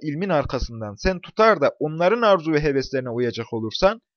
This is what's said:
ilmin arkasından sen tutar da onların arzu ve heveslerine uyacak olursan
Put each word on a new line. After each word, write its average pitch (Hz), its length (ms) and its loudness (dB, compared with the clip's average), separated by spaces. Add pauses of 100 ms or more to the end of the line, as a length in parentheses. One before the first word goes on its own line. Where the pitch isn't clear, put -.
ilmin 156 260 -4
arkasından 117 640 -4
sen 180 260 -4
tutar 214 400 2
da 135 180 2
onların 175 440 0
arzu 175 300 4
ve 147 80 2
heveslerine 135 500 -2
uyacak 117 420 -4
olursan 120 480 0 (160)